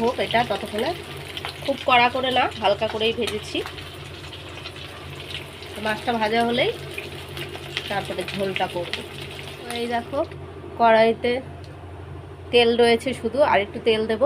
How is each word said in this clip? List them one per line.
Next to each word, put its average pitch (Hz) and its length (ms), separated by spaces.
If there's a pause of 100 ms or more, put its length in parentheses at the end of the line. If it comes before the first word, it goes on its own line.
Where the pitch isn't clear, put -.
হোক 240 120 (120)
এটা 220 120 (120)
ততক্ষণে, 214 400 (760)
খুব 277 120 (120)
কড়া 247 260
করে 262 240
না, 254 60 (160)
হালকা 220 320
করেই 226 280
ভেজেছি। 214 380 (2250)
মাছটা 214 360
ভাজা 220 280
হলেই 262 220 (1200)
তারপরে 190 340 (100)
ঝোলটা 190 420
করব। 175 200 (840)
এই 233 160
দেখো 233 240 (640)
কড়াইতে 226 520 (1200)
তেল 240 160 (140)
রয়েছে 233 260 (120)
শুধু, 233 180 (140)
আর 185 140
একটু 240 120 (100)
তেল 220 220
দেব। 220 160